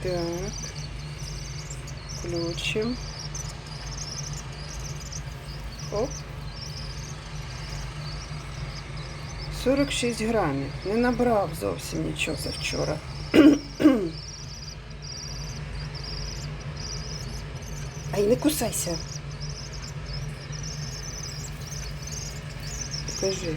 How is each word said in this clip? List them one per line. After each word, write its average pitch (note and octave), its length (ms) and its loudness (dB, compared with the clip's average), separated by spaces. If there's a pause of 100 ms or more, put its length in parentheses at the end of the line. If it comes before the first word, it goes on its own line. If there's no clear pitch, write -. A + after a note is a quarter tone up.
Так. F3 480 2 (1700)
Включим. F3 760 2 (3000)
Оп. G#3+ 180 2 (3500)
Сорок C#4 280 6
шість A#3+ 300 2
грамів. F3 500 4 (140)
Не G3 100 2
набрав A#3 540 6 (100)
зовсім D3 460 0
нічого D#3 320 0
за - 120 -2
вчора. - 480 0 (360)
<clears throat> D4 40 12 (4000)
Ай, G3+ 120 6
не G#3+ 120 10
кусайся. A#3 640 2 (4000)
Покажи. F#3 520 0